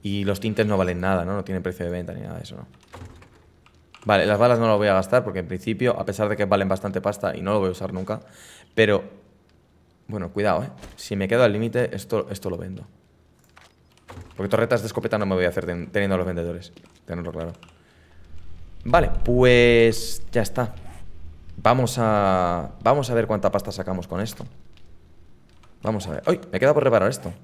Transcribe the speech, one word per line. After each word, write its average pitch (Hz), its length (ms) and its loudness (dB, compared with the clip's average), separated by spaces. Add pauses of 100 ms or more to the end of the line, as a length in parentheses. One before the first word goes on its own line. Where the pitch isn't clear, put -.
Y 101 200 -4
los 98 160 -2
tintes 107 280 0
no 101 100 2
valen 90 240 0
nada, 92 240 0
¿no? 95 80 -4
No 98 100 -6
tienen 92 200 -6
precio 90 200 -6
de 87 80 -4
venta 87 220 -8
ni - 80 -12
nada 85 160 -12
de - 60 -12
eso, - 120 -16
¿no? - 120 -16 (1400)
Vale, 101 220 4
las 104 100 4
balas 120 220 6
no 117 80 2
las 107 100 4
voy 104 100 2
a 98 60 4
gastar 95 300 2
porque 95 160 -6
en 82 80 -6
principio, 104 520 -2
a 95 60 -4
pesar 104 240 -2
de 104 80 -2
que 104 80 0
valen 98 240 2
bastante 95 320 -2
pasta 101 340 -2
y - 60 -10
no 95 120 -2
lo 107 60 2
voy 95 100 0
a - 20 -2
usar 95 200 -8
nunca, 95 300 -6 (540)
pero, 104 280 6 (1040)
bueno, 98 240 -8
cuidado, 101 300 2
¿eh? - 80 -8 (260)
Si - 200 -8
me 95 120 -2
quedo 120 160 4
al 110 80 6
límite, 113 440 -2
esto, 101 340 -4
esto 101 220 -8
lo 85 60 -6
vendo. 92 280 -12 (1500)
Porque 98 100 -4
torretas 113 340 2
de 110 60 -8
escopeta 113 300 -2
no 104 80 0
me 95 80 0
voy 90 120 2
a 87 40 2
hacer 87 160 -4
ten-, 87 260 -6
teniendo 98 220 0
a 92 60 2
los 90 80 -2
vendedores. 85 440 -6 (340)
Tenerlo 85 260 -8
claro. 82 220 -8 (1300)
Vale, 160 260 2 (140)
pues 120 960 6 (100)
ya 117 120 2
está. 117 320 -4 (840)
Vamos 123 400 2
a, 95 840 2
vamos 127 260 2
a 120 60 0
ver 113 100 2
cuánta 98 260 0
pasta 98 200 -2
sacamos 92 360 -6
con 90 140 -6
esto. 113 240 -8 (1400)
Vamos 104 240 -4
a 85 60 -8
ver. - 160 -8
¡Ay! 180 120 0 (120)
Me 95 80 -4
queda 147 160 4
por 127 80 4
reparar 113 260 4
esto. 95 240 -8 (100)